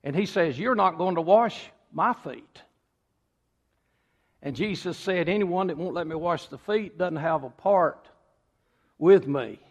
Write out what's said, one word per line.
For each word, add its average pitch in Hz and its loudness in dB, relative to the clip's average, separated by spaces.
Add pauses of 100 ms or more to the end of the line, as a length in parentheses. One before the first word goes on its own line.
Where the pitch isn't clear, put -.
And 143 -6
he 196 0
says, 165 0
"You're 240 0
not 190 2
going 180 0
to 165 0
wash 202 2 (220)
my 202 0
feet." - -12 (1800)
And 139 -8
Jesus 180 -4
said, 180 -2
"Anyone 190 0
that 160 -4
won't 170 -6
let 170 -6
me 160 -8
wash 165 -4
the - -16
feet 208 -4
doesn't 175 -2
have 156 -2
a 123 -12
part 185 0 (880)
with 185 6
me." 135 -6